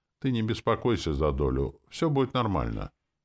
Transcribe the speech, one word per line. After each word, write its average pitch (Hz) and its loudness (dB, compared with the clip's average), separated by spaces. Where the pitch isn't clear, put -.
"Ты 135 -2
не 117 0
беспокойся 110 0
за 73 2
долю, 67 0
всё 165 -2
будет 135 0
нормально". 104 -2